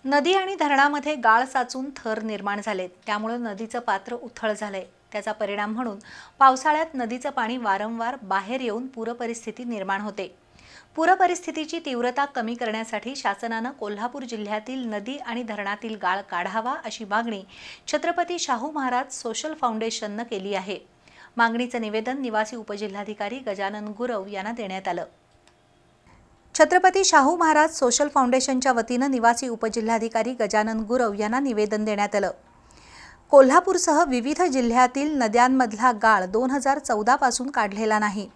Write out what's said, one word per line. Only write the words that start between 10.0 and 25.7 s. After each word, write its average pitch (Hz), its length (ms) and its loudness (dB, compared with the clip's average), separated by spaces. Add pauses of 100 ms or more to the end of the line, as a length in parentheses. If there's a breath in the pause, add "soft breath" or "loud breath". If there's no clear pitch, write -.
होते. 196 340 -8 (600 loud breath)
पूरपरिस्थितीची 330 840 2
तीव्रता 254 460 -2
कमी 240 280 -6
करण्यासाठी 226 600 -6
शासनानं 226 560 -4
कोल्हापूर 226 520 -8
जिल्ह्यातील 226 640 -6
नदी 220 320 -6
आणि 240 260 -8
धरणातील 208 580 -6
गाळ 190 200 0
काढावा, 196 540 -4 (100)
अशी 220 200 -10
मागणी 208 380 -4 (440 loud breath)
छत्रपती 339 520 -2
शाहू 262 320 -2
महाराज 262 420 -2
सोशल 247 400 -6
फाउंडेशननं 220 720 -4
केली 202 300 -6
आहे. 185 260 -6 (580 loud breath)
मागणीचं 233 440 0
निवेदन 220 400 -4
निवासी 220 340 -2
उपजिल्हाधिकारी 208 840 -8
गजानन 208 480 -6 (100)
गुरव 233 280 -4
यांना 202 260 -8
देण्यात 190 360 -8
आलं. 175 180 -4 (1500 soft breath)